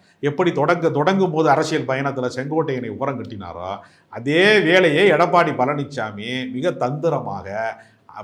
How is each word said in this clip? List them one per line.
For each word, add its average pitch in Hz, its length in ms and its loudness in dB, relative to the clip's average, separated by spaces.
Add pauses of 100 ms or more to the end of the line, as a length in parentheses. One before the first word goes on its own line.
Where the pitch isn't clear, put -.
(200)
எப்படி 147 320 0
தொடங்க-, 165 380 2
தொடங்கும் 170 420 2
போது 156 180 2
அரசியல் 156 360 0
பயணத்துல 131 480 -2
செங்கோட்டையனை 135 640 -4
உரம் 131 240 -6
கட்டினாரோ, 95 560 -10 (300)
அதே 165 500 2
வேலையை 175 520 4
எடப்பாடி 165 440 4
பழனிசாமி 127 1000 -4
மிக 139 180 -2
தந்திரமாக 113 1040 -4 (480)